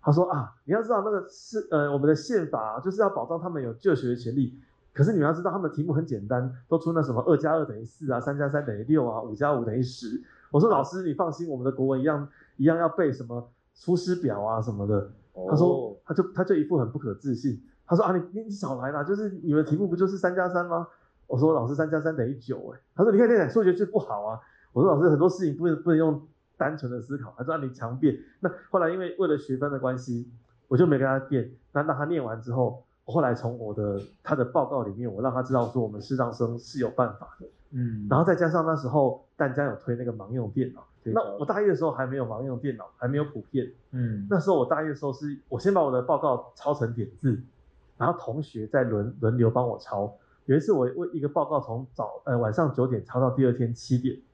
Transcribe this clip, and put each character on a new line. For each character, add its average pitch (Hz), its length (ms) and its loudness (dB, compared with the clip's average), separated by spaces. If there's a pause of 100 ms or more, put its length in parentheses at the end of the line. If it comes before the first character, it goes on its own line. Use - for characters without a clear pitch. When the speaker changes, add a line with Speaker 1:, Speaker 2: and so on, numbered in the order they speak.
Speaker 1:
他 - 80 2
说 160 220 6
：“啊， 139 320 -4
你 139 80 -4
要 220 100 2
知 214 60 -4
道 220 160 2
那 214 80 -2
个 196 160 -2
是， - 420 -8
呃， 147 220 2
我 143 60 0
们 143 100 2
的 156 80 6
宪 190 320 -2
法 110 300 -4
啊， - 20 -6
就 170 100 -4
是 196 120 -2
要 196 80 4
保 127 180 -4
障 165 100 -4
他 175 120 -6
们 160 120 -6
有 117 120 -6
就 165 200 2
学 127 140 0
的 120 80 0
权 120 180 -6
利。 131 240 0 (360)
可 139 100 4
是 196 80 4
你 202 80 2
们 147 80 4
要 165 60 2
知 170 100 -4
道， 185 80 0
他 196 80 -4
们 165 100 -2
的 - 60 -10
题 147 80 -2
目 170 80 -2
很 147 140 0
简 107 200 -6
单， 127 240 -2 (200)
都 160 100 2
出 165 140 -2
那 165 80 2
什 135 120 -2
么 117 140 0
二 160 80 6
加 151 180 0
二 156 120 0
等 110 120 -10
于 113 60 -12
四 135 260 -10
啊， 123 120 0
三 143 160 -4
加 143 100 0
三 143 180 -2
等 117 120 -4
于 110 80 -8
六 143 200 4
啊， 113 160 -4
五 110 140 -8
加 147 180 2
五 117 120 0
等 110 100 -2
于 127 80 0
十。” 117 380 -8 (280)
我 147 80 2
说 208 140 6
：“老 143 100 4
师， 185 220 -4
你 156 100 -2
放 170 160 0
心， 165 200 -8
我 135 80 -6
们 123 80 -6
的 135 80 0
国 131 140 0
文 135 120 2
一 131 40 -2
样， 147 220 0 (300)
一 139 80 0
样 160 140 6
要 170 100 2
背 160 240 2
什 127 140 -8
么 120 240 -10 (340)
《出 175 140 2
师 180 180 0
表》 117 300 -2
啊 113 160 0
什 113 120 -4
么 101 140 -4
的。” 101 240 0 (380)
他 151 80 4
说， 175 100 6
Speaker 2:
哦。 120 380 -2
Speaker 1:
他 165 80 -6
就， 190 180 2
他 180 140 -4
就 190 100 2
一 151 80 2
副 151 140 0
很 117 120 0
不 139 80 -10
可 110 180 -6
置 135 200 -4
信。 120 260 -4 (240)
他 170 120 2
说 214 100 4
：“啊， 185 80 2
你， 175 160 0
你， 220 140 -8
你 220 40 -14
少 170 320 -6
来 135 120 -4
啦， 143 100 -4
就 180 100 -2
是 208 160 -4 (140)
你 156 100 2
们 151 120 4
题 151 100 0
目 190 140 0
不 175 80 -2
就 190 100 4
是 196 100 -2
三 180 160 0
加 180 140 0
三 175 180 0
吗？” 170 220 -4 (400)
我 123 100 -2
说 156 180 6
：“老 117 120 0
师， 143 80 -2
三 156 140 0
加 156 100 0
三 160 160 -2
等 123 120 0
于 135 100 -4
九。” 123 200 -8 (160)
哎， - 60 -20 (160)
他 - 80 4
说 220 100 6
：“你 196 40 6
看 233 100 6
这 233 80 6
点 160 140 4
数 220 140 4
学 180 100 6
就 190 120 0
不 202 140 4
好 104 240 -4
啊。” 110 160 -6 (340)
我 127 80 4
说 180 140 6
：“老 143 60 2
师， 175 80 8
很 151 80 6
多 170 120 6
事 180 160 -2
情 143 100 0
不 165 120 -2
能， 156 160 0
不 170 80 2
能 156 60 6
用 156 300 2 (300)
单 151 200 0
纯 127 140 -8
的 123 100 -6
思 135 160 -8
考。” 117 200 -12
他 123 80 -8
说 160 100 -2
：“啊， - 80 -4
你 131 80 -6
强 123 260 -8
辩。” 135 200 4 (240)
那 185 100 0 (180)
后 190 100 2
来 165 100 2
因 180 100 -4
为， 180 180 -6
为 180 120 2
了 147 80 2
学 139 180 -4
分 143 160 -2
的 135 80 -4
关 127 180 -2
系， 120 320 -6 (380)
我 135 80 2
就 175 100 8
没 151 120 4
跟 135 100 2
他 131 120 2
辩。 131 300 -2 (220)
那 143 120 0
让 151 120 0
他 143 80 -2
念 156 180 -2
完 113 200 -6
之 123 100 -8
后， 120 320 0 (220)
我 113 80 -12
后 160 80 4
来 123 120 4
从 120 240 -4
我 107 160 -8
的， 101 280 -2 (200)
他 - 140 0
的 131 80 0
报 131 220 0
告 127 180 -4
里 101 100 -6
面， 117 160 -6
我 98 120 -8
让 127 120 0
他 127 80 -2
知 127 120 -4
道 120 140 2
说 120 140 -2
我 110 60 -2
们 104 140 -8
视 131 160 -4
障 120 160 -2
生 117 260 -2
是 - 200 -12
有 117 100 0
办 117 280 0
法 - 220 -20
的。 - 80 -18 (240)
Speaker 2:
嗯。 117 380 -4
Speaker 1:
然 135 100 4
后 170 60 6
再 180 100 4
加 170 140 2
上 160 160 2
那 160 100 2
时 143 140 -6
候 139 360 2 (120)
淡 139 160 0
江 143 140 0
有 110 100 -4
推 120 180 -4
那 120 80 -8
个 120 80 -4
盲 107 200 -10
用 117 200 -4
电 127 220 -2
脑， - 120 -20 (160)
Speaker 2:
对。 113 120 -4
Speaker 1:
那 226 80 4 (160)
我 143 80 -4
大 185 160 0
一 208 60 4
的 185 60 4
时 151 120 0
候 151 60 0
还 131 140 -4
没 131 120 -6
有 127 80 -2
盲 113 180 -8
用 127 160 -6
电 135 160 -4
脑， 95 220 -16
还 123 100 -4
没 143 100 0
有 147 60 2
普 143 260 -8
遍。 127 220 -2 (200)
Speaker 2:
嗯。 113 380 -4
Speaker 1:
那 196 80 2
时 165 120 0
候 170 100 4
我 123 60 4
大 156 180 0
一 156 60 -2
的 147 40 -4
时 143 120 -8
候 135 80 -2
是， 147 240 -8 (100)
我 131 100 -6
先 196 160 2
把 185 80 4
我 143 80 4
的 127 120 2
报 143 160 0
告 135 380 -2
抄 143 180 -2
成 117 200 -2
点 107 240 -6
字， 127 220 0 (580)
然 135 140 2
后 - 80 -4
同 139 240 -6
学 110 240 -10
再 131 160 4
轮-， 110 380 -2
轮 113 160 2
流 113 120 6
帮 123 160 2
我 110 140 -4
抄。 104 380 -6 (300)
有 135 100 6
一 - 20 6
次 202 140 2
我 131 120 4 (100)
为 175 180 -6
一 165 60 -6
个 139 100 -2
报 147 160 0
告 147 160 -2
从 120 320 -8
早， - 320 -8
呃， 127 120 0
晚 113 140 0
上 151 220 2
九 123 140 2
点 110 180 -2
抄 - 160 -2
到 131 80 4
第 131 160 2
二 123 80 4
天 120 200 0
七 - 240 -2
点。 123 220 -2 (140)